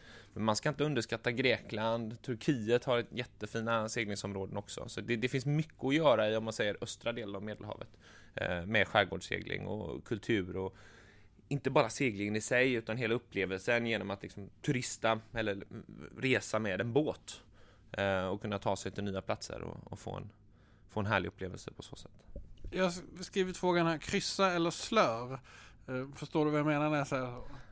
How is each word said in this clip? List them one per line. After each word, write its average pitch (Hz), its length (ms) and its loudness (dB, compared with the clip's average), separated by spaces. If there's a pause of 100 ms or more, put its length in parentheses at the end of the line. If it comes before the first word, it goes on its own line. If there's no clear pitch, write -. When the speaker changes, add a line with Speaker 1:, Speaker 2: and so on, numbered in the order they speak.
(340)
Speaker 1:
Men 101 100 -4
man 110 120 4
ska - 140 0
inte 147 140 0
underskatta 123 480 0
Grekland. 113 880 0
Turkiet 120 640 2
har 123 120 2
ett 117 140 -2
jättefina 113 760 -2
seglingsområden 101 680 -4
också. - 320 -8
Så - 120 -6
det, 110 140 0
det 117 140 2
finns 131 160 -2
mycket 147 380 0
att 135 120 2
göra 117 340 6
i, 110 80 4
om 110 60 0
man 113 100 -2
säger, 104 280 0
östra - 300 -4
delen 107 240 -6
av 98 80 -8
Medelhavet. 104 460 -8 (460)
Eh, 90 300 -2
med 104 220 4
skärgårdssegling 95 800 0
och 95 380 -6
kultur 98 520 0
och 95 180 -4 (720)
inte - 220 -2
bara 127 200 4
seglingen 107 460 0
i 110 60 -2
sig, 127 320 4
utan 113 240 -2
hela 117 160 0
upplevelsen 117 760 0
genom 101 240 -2
att 101 120 -6
liksom 95 260 -12 (120)
turista 117 580 0 (140)
eller 104 300 -2 (540)
resa 123 420 2
med 98 220 0
en 117 120 -2
båt. - 480 0 (500)
Eh, 95 360 2
och 98 140 -2
kunna 104 180 -2
ta 101 160 0
sig 95 160 -4
till 101 120 -4
nya 95 180 -2
platser - 400 -6
och, - 300 -10
och - 80 -8
få - 160 -8
en, 101 140 -8 (600)
få 107 100 -4
en 98 60 0
härlig 98 220 2
upplevelse 92 440 -8
på - 120 -14
så - 120 -16
sätt. - 160 -16 (600)
Speaker 2:
Jag 185 120 2
har 180 60 4
s-, 175 140 -4 (180)
skrivit 185 360 -2
frågan 175 300 4
här, 165 100 2
kryssa 190 540 0
eller 170 180 2
slör? 131 680 2 (480)
Eh, 131 280 -4
förstår 151 300 0
du 151 60 4
vad 151 80 4
jag 147 80 2
menar 151 220 4
när 151 80 2
jag 139 100 0
säger 131 180 -2
så? 123 220 -8 (240)